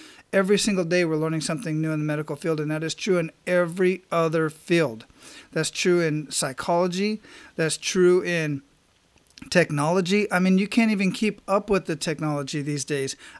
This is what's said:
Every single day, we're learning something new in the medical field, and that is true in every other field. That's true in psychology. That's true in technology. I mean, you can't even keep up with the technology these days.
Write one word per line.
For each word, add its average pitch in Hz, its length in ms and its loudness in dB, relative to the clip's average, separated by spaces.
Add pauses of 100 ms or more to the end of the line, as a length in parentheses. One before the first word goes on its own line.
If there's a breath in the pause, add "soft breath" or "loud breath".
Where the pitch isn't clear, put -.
(340 loud breath)
Every 196 240 4
single 196 260 0
day, 175 220 0
we're 160 100 0
learning 160 260 -2
something 156 380 -4
new 156 140 -2
in 156 60 -2
the 151 60 -2
medical 151 300 -4
field, 160 240 -2
and 151 120 -4
that 156 120 -4
is 160 100 -4
true 180 260 0
in 165 120 -4 (140)
every 180 640 2
other 165 380 2
field. 151 560 0 (480 loud breath)
That's 156 180 -4
true 175 300 2
in 151 280 -2
psychology. 185 920 -2 (340 loud breath)
That's 160 220 -2
true 180 440 4
in 160 420 -4 (880)
technology. 175 800 2
I 180 80 2
mean, 185 180 4
you 202 100 2
can't 226 220 2
even 196 220 0
keep 214 360 -4
up 202 220 0
with 190 160 0
the 165 100 -4
technology 147 680 -4
these 147 200 -4
days. 135 320 -4 (240 loud breath)